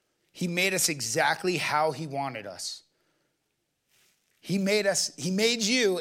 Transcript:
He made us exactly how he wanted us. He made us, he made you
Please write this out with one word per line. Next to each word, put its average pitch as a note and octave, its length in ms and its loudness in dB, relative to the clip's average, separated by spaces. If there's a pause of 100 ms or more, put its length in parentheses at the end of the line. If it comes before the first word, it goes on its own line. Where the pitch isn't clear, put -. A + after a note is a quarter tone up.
(300)
He - 160 -6
made F3+ 260 0
us F#3 160 0
exactly D3+ 680 0
how D3+ 340 0
he D3+ 160 -8
wanted C3+ 400 -8
us. - 360 -12 (1600)
He F3+ 160 -2
made G3+ 300 2
us, - 300 0
he F3 160 -2
made A3+ 280 2
you G#3 400 2